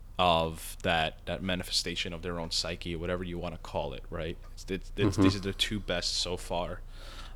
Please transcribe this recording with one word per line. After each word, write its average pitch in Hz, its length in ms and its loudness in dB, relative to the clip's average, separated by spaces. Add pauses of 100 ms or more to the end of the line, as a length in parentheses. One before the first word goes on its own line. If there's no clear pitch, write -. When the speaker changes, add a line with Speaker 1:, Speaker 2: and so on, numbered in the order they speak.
(180)
Speaker 1:
of 82 640 4
that, 80 440 2
that 78 160 -4
manifestation 90 720 0
of 85 100 -8
their 87 160 -2
own 82 120 -2
psyche, 87 460 -2
whatever 90 280 0
you 87 140 -4
wanna 85 200 -4
call 73 340 -2
it, 65 180 -6
right? 85 260 -2 (180)
It's, - 140 -12
it's, 92 280 -2
it's, 101 200 6
Speaker 2:
Mm-hmm. 104 60 6
Speaker 1:
these 98 140 8
are 98 40 -2
the 92 120 -2
two - 280 0
best - 360 0
so 90 200 0
far. 87 440 -2 (560)